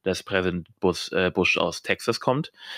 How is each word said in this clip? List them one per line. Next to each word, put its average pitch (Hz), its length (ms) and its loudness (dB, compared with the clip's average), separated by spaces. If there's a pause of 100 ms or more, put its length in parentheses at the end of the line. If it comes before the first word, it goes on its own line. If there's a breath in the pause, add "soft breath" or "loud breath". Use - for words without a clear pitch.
dass 92 200 -2
Präsident 90 460 0 (100)
Bush, - 320 0
äh, 92 180 2
Bush 87 280 2
aus 85 240 0
Texas - 400 -2
kommt. 135 320 0 (240 loud breath)